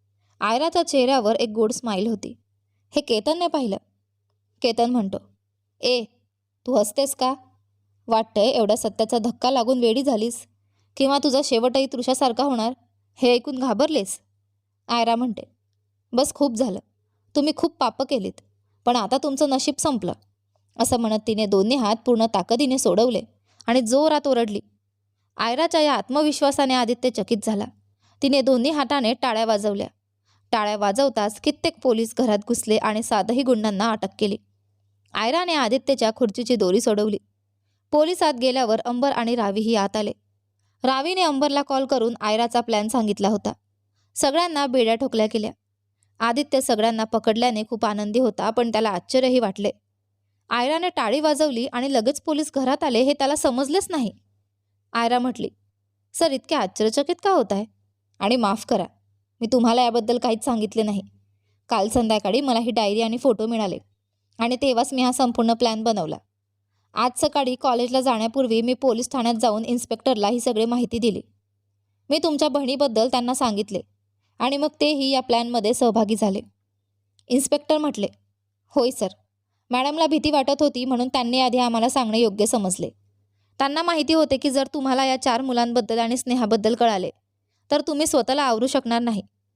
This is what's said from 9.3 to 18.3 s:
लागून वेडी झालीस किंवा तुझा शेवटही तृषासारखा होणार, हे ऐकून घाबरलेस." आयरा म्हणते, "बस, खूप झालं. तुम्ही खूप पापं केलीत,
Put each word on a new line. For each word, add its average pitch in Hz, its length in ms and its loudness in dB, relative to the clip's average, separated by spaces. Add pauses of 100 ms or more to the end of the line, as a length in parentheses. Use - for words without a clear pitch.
लागून 254 280 0
वेडी 240 240 2
झालीस 233 440 -2 (500)
किंवा 269 260 2
तुझा 277 200 2
शेवटही 254 420 0
तृषासारखा 254 580 -2
होणार, 254 300 -2 (420)
हे 247 180 4
ऐकून 254 260 -2
घाबरलेस." 277 600 -2 (680)
आयरा 233 280 0
म्हणते, 240 400 -6 (580)
"बस, 254 200 0
खूप 277 220 0
झालं. 220 240 -2 (560)
तुम्ही 294 200 2
खूप - 240 -2
पापं 262 300 -2
केलीत, 202 320 -4 (440)